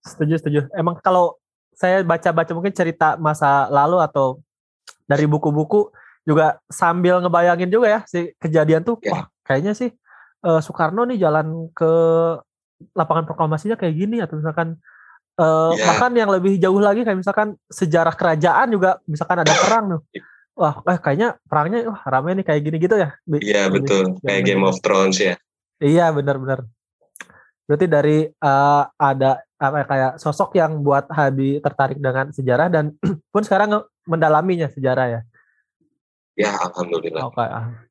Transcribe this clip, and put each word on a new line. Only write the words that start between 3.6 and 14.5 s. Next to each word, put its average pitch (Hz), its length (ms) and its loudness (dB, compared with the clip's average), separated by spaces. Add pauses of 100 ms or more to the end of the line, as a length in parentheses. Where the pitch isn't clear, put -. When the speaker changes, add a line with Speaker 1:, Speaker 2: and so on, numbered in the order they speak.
Speaker 1:
lalu 147 320 2
atau 135 400 0 (680)
dari 147 200 0
buku-buku 151 640 0 (320)
juga 156 460 2
sambil 180 500 0
ngebayangin 175 480 2
juga 220 220 2
ya 214 160 0
si 170 340 -6
kejadian 160 460 2
tuh, 233 180 -4
Speaker 2:
Iya. 208 80 -4
Speaker 1:
wah, 160 140 -6 (180)
kayaknya 151 320 -2
sih, 247 160 -4 (540)
eh, 160 180 4
Soekarno 170 460 -2
nih 247 100 -4
jalan 160 540 -2
ke 160 180 0 (1040)
lapangan 160 320 0
proklamasinya 160 480 -2
kayak 175 220 -2
gini 214 260 -2
atau 156 160 -8
misalkan, 165 400 -4 (560)